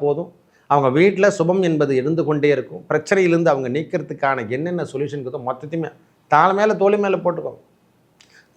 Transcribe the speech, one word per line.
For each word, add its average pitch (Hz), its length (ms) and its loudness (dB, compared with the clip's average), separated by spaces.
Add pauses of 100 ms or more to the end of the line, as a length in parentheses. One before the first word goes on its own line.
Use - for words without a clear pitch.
போதும், 147 260 -2 (400)
அவங்க 139 200 4 (100)
வீட்டுல 190 280 4 (100)
சுபம் 180 300 0
என்பது 147 320 0
இருந்து 156 260 -2
கொண்டே 147 300 2
இருக்கும். - 340 -8
பிரச்சனையிலிருந்து 170 640 2
அவங்க 135 240 -2
நீக்கிறதுக்கான 143 680 -4 (120)
என்னென்ன 170 360 -4
சொல்யூஷன் 143 280 -6
இருக்குதோ 127 280 -10
மொத்தத்தையுமே 156 420 -6 (420)
தாழ் 160 260 6
மேல 214 140 2 (100)
தோழி 202 220 4
மேல 190 200 0
போட்டுக்கோங்க. 160 380 -6 (960)